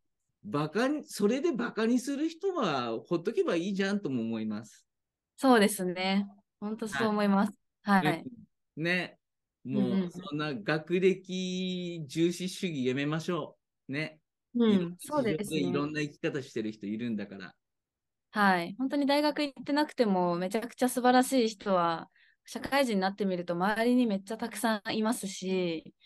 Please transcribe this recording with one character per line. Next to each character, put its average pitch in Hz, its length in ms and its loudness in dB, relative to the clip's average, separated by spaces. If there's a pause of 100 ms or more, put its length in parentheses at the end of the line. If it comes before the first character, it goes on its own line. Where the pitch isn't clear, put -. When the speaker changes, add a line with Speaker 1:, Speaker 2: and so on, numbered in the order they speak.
(460)
Speaker 1:
バ 147 240 -2
カ 220 180 0
に、 294 160 -2
そ - 240 0
れ 254 140 0
で 339 100 0
バ 240 220 -4
カ 220 120 0
に 240 140 4
す 277 160 -4
る 302 140 0
人 370 260 -4
は 135 420 0 (100)
ほ 175 100 0
っ 165 60 -8
と 220 100 -2
け 381 100 2
ば 233 140 0
い 175 120 -2
い 208 40 -2
じ 196 100 0
ゃ 196 80 0
ん 202 80 0
と 180 100 -4
も 127 120 -2
思 113 180 -2
い 110 60 -4
ま 107 180 -4
す。 - 240 -20 (480)
Speaker 2:
そ 262 220 6
う - 20 8
で 202 80 8
す 208 160 -4
ね。 190 460 0 (320)
ほ 208 80 -6
ん 220 80 -6
と 220 100 -6
そ 226 160 -2
う 220 60 2
思 208 140 2
い 208 40 4
ま 196 200 4
す。 202 60 -10 (300)
Speaker 1:
は 196 180 4
い。 156 40 2
Speaker 2:
は 151 80 4
い。 165 100 -6 (540)
Speaker 1:
う - 20 -6
ん。 156 40 -4
ね。 175 360 -2 (440)
も 135 160 -2
う、 202 40 4
Speaker 2:
う 185 40 2
ん 190 160 2
う - 20 -4
ん。 175 60 -6
Speaker 1:
そ - 240 -10
ん - 20 -2
な 151 160 -2
学 156 460 0
歴 185 1080 -2
重 165 240 2
視 180 180 -6
主 - 180 -4
義 143 180 -2
や 127 100 2
め 143 100 -2
ま 151 140 0
し 160 120 -6
ょ 160 260 -6 (320)
う。 - 20 -8
ね。 151 280 -6 (360)
Speaker 2:
う 233 120 4
ん、 214 40 6
Speaker 1:
い 202 60 8
ろ 180 100 2
ん - 40 -8
な 175 60 -12
事 - 100 -16
情 294 160 0
で 220 60 0
Speaker 2:
そ 202 40 2
う - 40 0
で 208 80 -4
す 147 60 -8
ね。 156 80 0
Speaker 1:
い - 120 2
ろ 143 140 2
ん 151 80 -4
な 151 80 -2
生 147 120 -4
き - 60 -20
方 151 220 -2
し 127 120 -12
て 120 80 -4
る 107 100 -4
人 107 140 -12
い 104 120 -4
る 120 120 -4
ん 113 60 -2
だ 101 120 -6
か 98 100 -14
ら。 92 160 -16 (800)
Speaker 2:
は 196 320 4
い。 196 140 -10
本 262 120 -2
当 294 60 -2
に 285 100 0
大 285 160 2
学 294 220 0
行 277 160 -6
っ 254 40 -14
て 294 100 -4
な 294 120 2
く - 80 -8
て 247 120 2
も、 180 300 2
め 185 140 -2
ち - 60 -2
ゃ 226 60 -2
く 240 120 -8
ち - 100 -4
ゃ 247 60 4
素 247 120 -4
晴 247 120 6
ら 254 100 6
し 254 220 2
い 226 40 0
人 208 260 -2
は、 170 340 0 (360)
社 - 140 -10
会 277 260 0
人 233 100 0
に 190 60 2
な 190 80 2
っ 196 60 -4
て 208 100 -2
み 185 120 0
る 175 80 -6
と 175 80 -2
周 208 320 0
り 247 100 4
に 247 100 6
め 202 120 2
っ 196 60 -12
ち - 80 -10
ゃ 220 60 -6
た 233 120 -6
く - 80 -12
さ 220 280 0
ん - 100 -4
い 220 80 0
ま 220 100 2
す - 140 -6
し、 185 640 -4 (120)